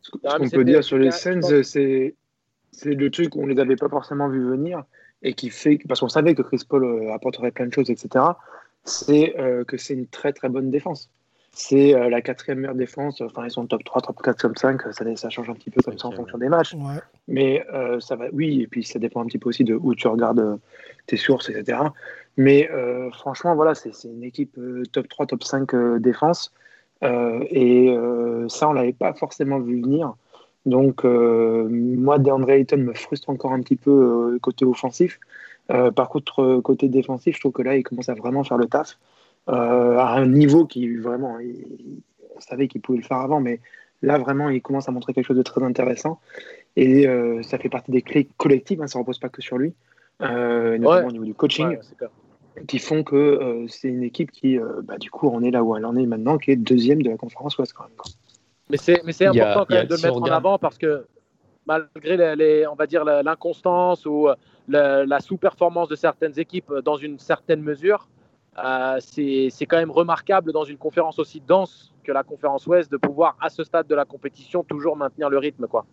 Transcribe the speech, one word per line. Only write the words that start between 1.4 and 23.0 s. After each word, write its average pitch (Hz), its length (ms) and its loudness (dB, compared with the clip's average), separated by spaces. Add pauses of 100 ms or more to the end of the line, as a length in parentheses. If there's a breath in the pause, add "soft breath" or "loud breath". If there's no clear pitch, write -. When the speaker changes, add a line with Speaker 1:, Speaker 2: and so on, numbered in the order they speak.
Speaker 2:
je 147 80 6
pense 131 100 4
Speaker 1:
c'est, 135 480 0 (560)
c'est 147 220 -6
le 139 180 0
truc 170 180 -2
qu'on 143 160 -6
les 135 140 0
avait 131 180 2
pas 143 120 -4
forcément 143 400 -4
vu 131 140 -2
venir 143 400 -4 (380 soft breath)
et 131 120 -4
qui 123 160 -10
fait 147 280 2
que, - 100 -10
parce 127 140 -2
qu'on 123 80 -4
savait 156 260 2
que 131 60 -4
Chris 123 260 -4
Paul, 135 160 0
euh, 113 300 -4
apporterait 123 380 -6
plein 123 160 -6
de 120 60 -10
choses, 127 160 0
et 117 60 0
cetera, 135 420 0 (460 loud breath)
c'est, 151 560 2
euh, 123 240 -2
que 123 140 -8
c'est - 160 -10
une 127 140 -6
très, - 260 -6
très 131 160 -6
bonne 131 200 -2
défense. 147 400 -6 (480)
C'est, 139 380 6
euh, 123 140 2
la 120 120 0
quatrième 131 380 -8
meilleure 135 160 -8
défense. 139 460 -6
Enfin, 120 240 -10
ils 120 60 -8
sont 120 140 -8
top 113 200 -6
trois, - 160 -2
top - 200 -12
quatre, 123 200 0
top 117 160 -2
cinq. 131 240 0 (100)
Ça, 113 240 -8
ça 110 140 -12
change 117 200 -12
un 117 40 -10
petit 110 180 -16
peu 127 100 2
comme 107 160 -2
ça 123 120 -12
en - 20 -10
Speaker 3:
Ok, 95 60 -12
Speaker 1:
fonction 120 200 -12
Speaker 3:
ouais. 117 60 -6
Speaker 1:
des 139 60 -2
matchs. 165 240 0
Speaker 4:
Ouais. 143 260 -10 (300)
Speaker 1:
Mais, 135 440 0
euh, 120 280 -4
ça - 160 -8
va, 120 160 -10
oui, 143 280 -2
et 107 60 -6
puis 117 160 -8
ça - 160 -10
dépend 117 220 -6
un 113 40 -6
petit 117 140 -8
peu - 100 -6
aussi 123 140 0
de 113 100 2
où 117 220 0
tu - 140 -4
regardes, 117 300 2
euh, 107 180 0 (500 loud breath)
tes - 100 -2
sources, - 320 0
et 107 40 -8
cetera. 120 400 -4 (420 loud breath)
Mais, 139 360 6
euh, 127 400 -4